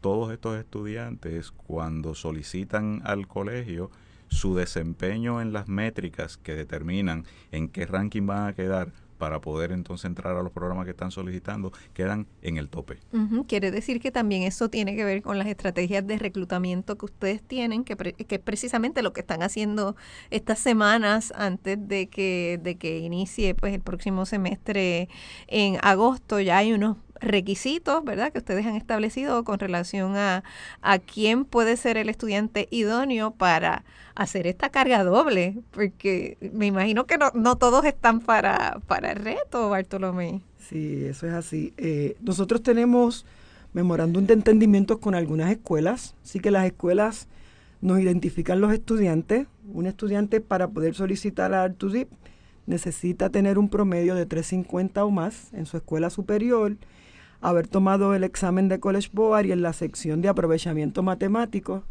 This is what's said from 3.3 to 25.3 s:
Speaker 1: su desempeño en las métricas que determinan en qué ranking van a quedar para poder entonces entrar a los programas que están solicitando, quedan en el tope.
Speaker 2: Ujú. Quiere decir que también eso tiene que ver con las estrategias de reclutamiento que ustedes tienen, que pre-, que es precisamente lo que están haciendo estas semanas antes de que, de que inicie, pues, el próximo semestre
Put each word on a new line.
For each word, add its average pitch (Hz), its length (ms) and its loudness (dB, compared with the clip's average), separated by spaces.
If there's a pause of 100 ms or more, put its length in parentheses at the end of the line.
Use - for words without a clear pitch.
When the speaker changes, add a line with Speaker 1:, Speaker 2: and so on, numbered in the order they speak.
Speaker 1:
su 92 300 0
desempeño 92 840 -4
en 110 120 -6
las 101 160 -8
métricas 98 680 -6
que 78 180 -10
determinan 82 680 -6 (280)
en 80 160 -4
qué 87 180 -6
ranking 98 400 -4
van 101 220 -4
a 101 40 -8
quedar 92 380 -4 (260)
para 78 240 -6
poder 80 300 -6
entonces 90 360 -8
entrar 90 300 -6
a 90 60 -4
los 90 80 -6
programas 90 360 -6
que 92 40 -10
están 92 220 -8
solicitando, 95 580 -8 (240)
quedan 101 320 -4 (160)
en 82 140 -4
el 73 120 -6
tope. - 300 -12 (140)
Speaker 2:
Ujú. 226 340 0
Quiere 202 240 -2
decir 233 300 -4
que 262 100 -4
también 208 320 0
eso 190 260 -2
tiene 208 280 -4
que 220 80 -4
ver 202 180 -2
con 202 160 -4
las 190 80 -2
estrategias 190 580 -2
de 214 140 -4
reclutamiento 185 800 -4
que - 60 -12
ustedes 202 400 -4
tienen, 240 400 -4
que 214 100 -8
pre-, 185 200 -6
que 208 200 -8
es 190 60 -4
precisamente 233 640 -2
lo - 80 0
que - 80 -8
están 170 240 -4
haciendo 208 500 -2 (360)
estas 214 280 -2
semanas 214 800 4
antes 190 500 -4
de 196 220 -2
que, 180 520 -2
de 175 140 -6
que 165 240 -6
inicie, 185 560 -2
pues, 202 180 0
el 196 100 -4
próximo 185 440 -4
semestre 185 840 -2 (380)